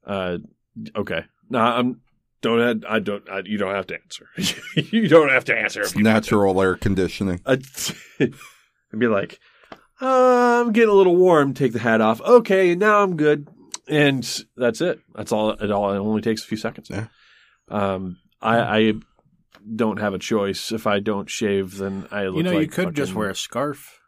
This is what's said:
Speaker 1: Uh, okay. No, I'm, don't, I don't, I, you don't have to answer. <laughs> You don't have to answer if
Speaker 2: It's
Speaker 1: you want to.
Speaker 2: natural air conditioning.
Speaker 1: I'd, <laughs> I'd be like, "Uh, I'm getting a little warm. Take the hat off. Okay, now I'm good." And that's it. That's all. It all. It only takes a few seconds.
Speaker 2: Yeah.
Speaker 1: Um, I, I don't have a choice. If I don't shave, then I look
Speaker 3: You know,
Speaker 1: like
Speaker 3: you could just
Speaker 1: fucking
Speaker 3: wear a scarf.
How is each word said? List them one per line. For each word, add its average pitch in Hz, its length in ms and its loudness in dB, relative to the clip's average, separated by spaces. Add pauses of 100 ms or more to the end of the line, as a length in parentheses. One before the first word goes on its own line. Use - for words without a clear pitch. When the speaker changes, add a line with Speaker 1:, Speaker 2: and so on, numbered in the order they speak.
Speaker 1:
Uh, 92 320 -4 (580)
okay. 92 300 -6 (240)
No, 123 100 -2
I'm, 120 420 0 (400)
don't, 117 440 0
I 110 140 0
don't, 101 300 -8
I, 98 160 -8
you 104 120 -6
don't 98 160 -2
have 98 140 -4
to 82 80 -10
answer. - 400 -18
<laughs> - 400 -6 (160)
You 220 160 2
don't 151 220 6
have 127 160 2
to 113 120 0
answer 107 240 -6
if 101 60 -2
Speaker 2:
It's - 80 -6
Speaker 1:
you 101 80 2
want 107 220 4
to. - 60 -2
Speaker 2:
natural 98 300 4
air 92 140 2
conditioning. 92 680 -2
Speaker 1:
I'd, 135 180 0 (280)
<laughs> - 280 -20
I'd - 800 -8
be 120 80 0
like, 101 320 -4 (600)
"Uh, 254 600 4
I'm 240 120 0
getting 220 160 6
a 208 40 4
little 185 220 6
warm. 165 400 6
Take 131 180 0
the 117 60 -2
hat 113 220 4
off. 113 200 2
Okay, 190 540 2
now 208 260 4
I'm 190 160 0
good." 147 300 0 (400)
And 143 360 2 (320)
that's 120 260 0
it. 175 180 -2 (160)
That's 107 160 -8
all. 107 200 0
It 104 200 -4
all. 101 220 0
It 101 40 -2
only 104 240 -2
takes 110 220 -2
a - 40 -20
few 110 100 -6
seconds. - 340 -10
Speaker 2:
Yeah. 110 160 -8 (640)
Speaker 1:
Um, 95 480 -4 (240)
I, 113 180 2
I 110 340 2 (840)
don't 110 240 -2
have 107 140 -2
a 92 60 -4
choice. 98 520 -2
If 110 140 -6
I 104 140 0
don't 101 300 -4
shave, 98 480 -2
then 98 340 -6
I 101 160 -4
look 95 100 -4
Speaker 3:
You 160 60 0
know, 180 100 0
Speaker 1:
like 160 80 2
Speaker 3:
you 151 60 -2
could 180 280 -4
just 135 160 -4
Speaker 1:
fucking 95 80 -6
Speaker 3:
wear 104 120 -4
a - 40 -8
scarf. - 720 -8